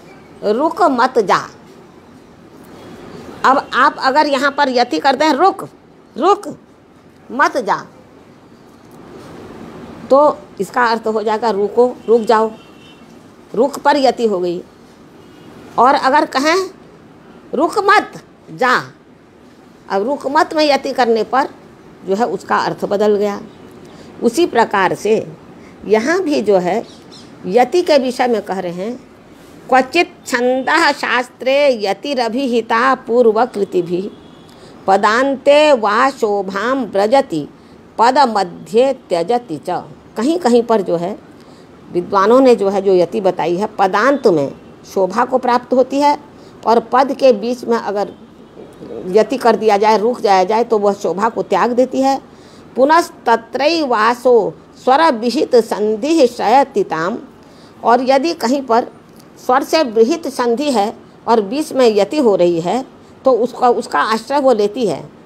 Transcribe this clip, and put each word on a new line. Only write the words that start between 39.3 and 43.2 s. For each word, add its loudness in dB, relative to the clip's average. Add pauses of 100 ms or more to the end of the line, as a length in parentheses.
च।" -6 (340)
कहीं -2
कहीं 4
पर 0
जो -2
है -6 (760)
विद्वानों 2
ने 6
जो -2
है -2
जो 2
यति 0